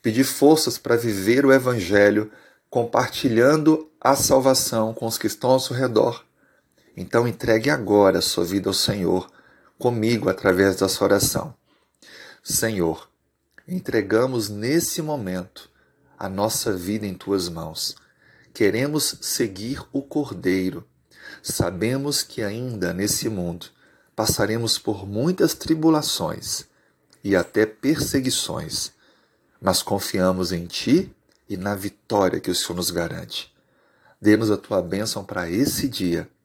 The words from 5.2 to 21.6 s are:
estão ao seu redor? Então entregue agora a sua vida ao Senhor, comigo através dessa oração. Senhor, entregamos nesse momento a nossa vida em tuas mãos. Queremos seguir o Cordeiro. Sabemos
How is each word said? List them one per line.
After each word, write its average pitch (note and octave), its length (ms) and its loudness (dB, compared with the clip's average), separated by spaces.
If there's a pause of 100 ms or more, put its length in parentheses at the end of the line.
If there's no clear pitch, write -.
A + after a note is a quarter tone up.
estão B2+ 240 -2
ao C3 100 6
seu C3 140 -6
redor? A#2+ 500 0 (720)
Então A#2 300 0
entregue A#2 440 2
agora G2+ 500 6
a - 20 -2
sua - 220 0
vida F#2+ 260 -2
ao F#2+ 40 -2
Senhor, F#2 540 0 (520)
comigo A#2 480 0
através F#2+ 480 4
dessa F#2+ 260 0
oração. G2+ 560 0 (840)
Senhor, F#2 680 -2 (580)
entregamos A2+ 800 0
nesse C3 540 -2
momento G2 680 -8 (480)
a - 80 -10
nossa G#2 460 -2
vida G2+ 340 -4
em G2 60 -6
tuas F#2 380 -2
mãos. D#2+ 440 -10 (600)
Queremos C3 680 0
seguir G#2+ 720 -6
o C#3 80 -2
Cordeiro. F#2 880 -4 (540)
Sabemos B2+ 800 -2